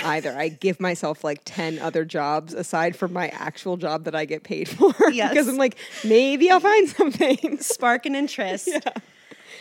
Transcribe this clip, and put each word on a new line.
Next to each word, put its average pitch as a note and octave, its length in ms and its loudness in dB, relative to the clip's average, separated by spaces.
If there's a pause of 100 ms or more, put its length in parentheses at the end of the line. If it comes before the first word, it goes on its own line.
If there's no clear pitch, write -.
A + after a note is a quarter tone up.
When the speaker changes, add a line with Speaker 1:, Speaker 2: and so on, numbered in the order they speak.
Speaker 1:
either. D3+ 300 -2
I D3+ 120 -4
give E3 320 -4
myself, E3+ 460 -4
like, D3 180 -6
ten D#3+ 360 -6
other D#3+ 260 -2
jobs D#3+ 480 -4
aside E3+ 420 -2
from F3+ 160 -6
my F3+ 180 -6
actual - 460 -8
job D#3+ 300 -6
that D#3 100 -6
I D#3 80 -2
get D#3 200 -8
paid E3 260 -8
<laughs> - 80 -12
for. D4 160 6 (180)
Speaker 2:
Yes. A3 200 0
Speaker 1:
Because C#4 180 2
I'm C4+ 80 -2
like, C4 180 2 (300)
"Maybe C4+ 440 4
I'll F#4 120 6
find G#4 260 6
something." D4 680 2
<laughs> - 20 -16
Speaker 2:
Spark B3 460 0
an C#4 100 -2
interest. C4+ 560 -4
Speaker 1:
Yeah. D4 80 -2 (800)